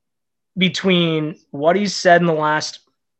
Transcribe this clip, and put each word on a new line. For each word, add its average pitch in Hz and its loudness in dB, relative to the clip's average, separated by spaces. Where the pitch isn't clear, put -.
between 170 -2
what 156 0
he's 202 -4
said 175 4
in 175 0
the 165 0
last 151 -4